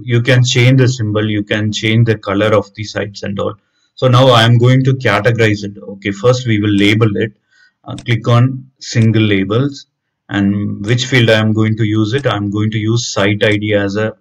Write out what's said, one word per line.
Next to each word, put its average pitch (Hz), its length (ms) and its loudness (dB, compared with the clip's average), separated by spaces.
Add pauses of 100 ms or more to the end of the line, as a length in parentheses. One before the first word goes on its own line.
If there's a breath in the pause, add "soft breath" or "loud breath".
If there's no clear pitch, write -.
you 120 200 0
can 123 220 4
change 127 340 4
the 127 100 4
symbol, 107 420 -2
you 104 140 -4
can 107 260 -2
change 113 360 0
the 107 120 0
color 104 300 -2
of 107 260 0
the 110 80 -14
sites 101 400 -10
and 101 160 -8
all. 98 160 -6 (400)
So 131 140 -2
now 127 180 4
I 117 160 6
am 117 160 4
going 127 240 4
to 131 120 0
categorize 107 680 0
it. 98 180 -12
Okay, 101 300 -8
first 123 380 0
we 107 120 0
will 104 140 0
label 104 420 2
it. 107 220 -6 (460 soft breath)
Uh, - 100 -12
click 117 320 -6
on 123 540 0
single 113 420 0
labels, 104 640 -2 (420)
and 101 560 -2
which 120 220 -2
field 117 240 2
I 110 80 4
am 110 140 0
going 110 240 0
to 110 80 -2
use 107 280 -2
it. 104 140 -4
I 113 80 0
am 101 160 -4
going 107 220 -2
to 110 60 -6
use 113 340 -2
site 101 320 0
I 107 120 2
D 104 180 -4
as 101 200 -2
a, 110 260 -4